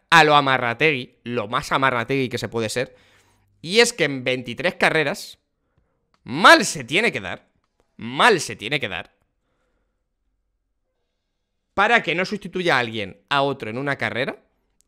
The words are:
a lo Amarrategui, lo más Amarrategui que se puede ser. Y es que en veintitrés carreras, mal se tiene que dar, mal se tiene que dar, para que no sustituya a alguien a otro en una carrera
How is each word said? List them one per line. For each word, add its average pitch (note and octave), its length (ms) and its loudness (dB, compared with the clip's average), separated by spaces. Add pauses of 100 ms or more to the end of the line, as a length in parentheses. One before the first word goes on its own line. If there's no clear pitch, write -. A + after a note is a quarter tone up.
a E3 140 8
lo D3+ 100 6
Amarrategui, C3 920 0
lo A#2 240 -4
más B2+ 240 -4
Amarrategui C3 560 0
que A#2+ 80 -6
se A2 100 -6
puede A2+ 220 -4
ser. B2 260 -6 (680)
Y F#3+ 200 2
es A#3 100 4
que E3+ 140 -2
en C#3 180 -4
veintitrés B2+ 520 -4
carreras, D#3+ 640 -2 (840)
mal A#3 400 6
se D3 220 -8
tiene F3+ 260 0
que C3+ 80 -6
dar, F#2+ 300 -12 (480)
mal D#3+ 420 2
se A#2 160 -10
tiene B2 240 -6
que A#2+ 80 -6
dar, F#2 280 -12 (2500)
para A3 260 2
que D3+ 140 -2
no F3+ 100 -2
sustituya F3+ 520 -2
a - 20 2
alguien A2 500 -6
a C#3 140 0
otro C3+ 260 -4
en A2 80 -8
una C#3 200 -4
carrera A2+ 460 -6 (440)